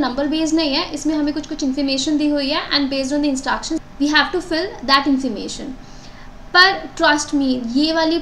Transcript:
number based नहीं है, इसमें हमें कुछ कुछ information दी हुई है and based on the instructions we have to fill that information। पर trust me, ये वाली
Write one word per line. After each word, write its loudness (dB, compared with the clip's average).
number -2
based 0
नहीं 2
है, -2
इसमें -2
हमें 0
कुछ -6
कुछ -6
information 0
दी 2
हुई 0
है -2
and 0
based 0
on 2
the 0
instructions -2
we 2
have 2
to -2
fill -2
that 4
information। -4
पर 8
trust 2
me, 2
ये 4
वाली 2